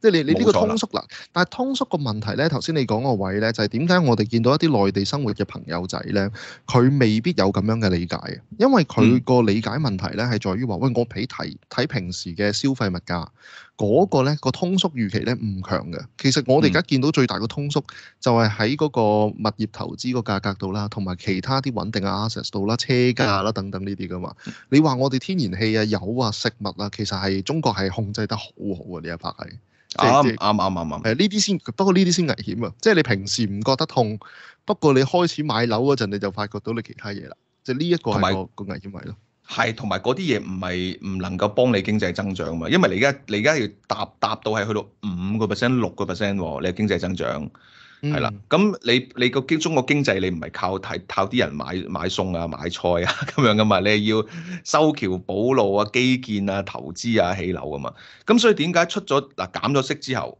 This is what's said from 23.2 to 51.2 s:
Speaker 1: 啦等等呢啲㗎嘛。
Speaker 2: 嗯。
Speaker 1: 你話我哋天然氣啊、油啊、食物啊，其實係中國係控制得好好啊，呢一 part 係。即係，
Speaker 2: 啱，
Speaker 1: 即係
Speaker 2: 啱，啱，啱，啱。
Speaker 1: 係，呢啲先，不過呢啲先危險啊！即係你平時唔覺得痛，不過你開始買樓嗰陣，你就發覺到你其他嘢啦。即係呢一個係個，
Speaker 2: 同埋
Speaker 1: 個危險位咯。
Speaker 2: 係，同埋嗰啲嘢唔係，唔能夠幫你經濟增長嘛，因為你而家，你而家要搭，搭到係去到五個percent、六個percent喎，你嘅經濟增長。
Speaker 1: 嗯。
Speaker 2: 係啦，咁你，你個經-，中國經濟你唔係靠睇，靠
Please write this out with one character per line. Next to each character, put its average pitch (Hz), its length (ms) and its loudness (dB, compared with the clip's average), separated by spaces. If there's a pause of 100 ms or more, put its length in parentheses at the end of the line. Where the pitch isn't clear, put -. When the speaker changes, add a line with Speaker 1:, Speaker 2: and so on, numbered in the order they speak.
Speaker 1:
啦 107 120 -2
等 98 180 -6
等 98 140 -8
呢 101 100 -6
啲 92 140 -10
㗎 90 100 -6
嘛。 95 160 -10 (120)
Speaker 2:
嗯。 110 60 -12 (140)
Speaker 1:
你 143 140 6
話 151 140 4
我 135 140 0
哋 131 80 -2
天 185 200 -4
然 95 200 -2
氣 110 200 0
啊、 107 80 4
油 107 340 -2
啊、 120 100 2
食 104 300 -2
物 101 80 -6 (140)
啊， 101 120 -4
其 107 120 -6
實 98 120 -6
係 95 240 0
中 147 200 -2
國 127 120 2
係 95 160 -2
控 101 220 -6
制 107 160 -4
得 107 80 -4
好 - 80 -8 (340)
好 85 200 -12
啊， - 40 -8
呢 82 60 -10
一 85 60 -6
part 85 240 -10
係。 - 120 -12 (460)
即 - 40 -4
係， 110 100 4
Speaker 2:
啱， 139 140 6
Speaker 1:
即 127 60 4
係 110 80 -4
Speaker 2:
啱， 104 180 2
啱， 98 180 0
啱， 85 140 -4
啱。 76 160 -8
Speaker 1:
係， - 120 0
呢 196 140 2
啲 208 100 -2
先， 196 180 0 (180)
不 - 80 0
過 196 100 4
呢 190 120 6
啲 175 60 2
先 170 160 2
危 120 60 0
險 107 340 -6
啊！ 107 140 -8
即 - 80 4
係 214 60 6
你 160 80 6
平 98 240 0
時 113 180 0
唔 101 160 -4
覺 131 140 2
得 160 100 -2
痛， 110 340 0 (460)
不 160 80 0
過 151 200 4
你 131 80 6
開 175 260 2
始 165 160 -4
買 117 240 0
樓 113 160 2
嗰 139 120 4
陣， 117 120 0
你 101 100 -4
就 98 140 -2
發 104 160 -4
覺 101 160 -8
到 110 100 -6
你 117 80 -4
其 - 160 -14
他 107 140 -12
嘢 104 180 -10
啦。 - 60 -18 (280)
即 127 100 -4
係 127 40 -2
呢 165 120 -2
一 175 80 4
個 123 140 -2
係 - 20 2
個， 101 60 2
Speaker 2:
同 - 20 4
埋 92 120 2 (220)
Speaker 1:
個 104 100 -12
危 95 140 -8
險 98 120 -16
位 92 140 -14
咯。 98 100 -12 (320)
Speaker 2:
係， 113 280 -2
同 110 120 -8
埋 98 120 -2
嗰 127 160 0
啲 - 20 -8
嘢 175 260 0
唔 95 160 -8
係， 90 480 -4
唔 95 120 -6
能 92 180 -6
夠 98 120 0
幫 123 280 2
你 - 60 4
經 107 160 0
濟 95 120 0
增 98 220 -4
長 85 240 -4
嘛， 82 120 -6
因 170 120 4
為 143 160 6
你 107 80 2
而 139 80 4
家， 139 140 -10
你 107 100 -2
而 104 60 0
家 151 160 4
要 107 80 -2 (180)
搭， 104 320 -4
搭 107 260 -2
到 107 100 -2
係 104 120 0
去 110 80 -4
到 104 80 -2
五 95 560 -6
個 107 160 0
percent、 123 260 0
六 104 120 0
個 - 140 -6
percent 98 320 -2
喎， 80 260 -4
你 87 60 0
嘅 92 40 -2
經 104 140 0
濟 95 100 2
增 90 180 -4
長。 73 360 -6 (500)
Speaker 1:
嗯。 147 120 -4
Speaker 2:
係 151 60 -2
啦， 143 100 -2 (200)
咁 190 340 2
你， 123 320 0
你 123 140 2
個 131 120 0
經-， 147 200 0
中 165 140 -2
國 127 120 2
經 143 160 2
濟 98 160 2
你 92 100 0
唔 87 120 -6
係 80 100 -10
靠 95 260 -4
睇， 82 300 -8
靠 98 180 -2